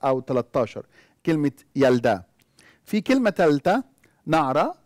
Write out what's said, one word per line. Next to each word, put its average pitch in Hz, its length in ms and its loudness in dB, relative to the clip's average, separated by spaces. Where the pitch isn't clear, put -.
أو 135 160 0
تلتاشر، 123 640 -4
كلمة 151 260 0
يلدة. 123 500 2
في 214 160 -4
كلمة 254 280 0
تالتة 175 540 0
نعرة، 156 600 -2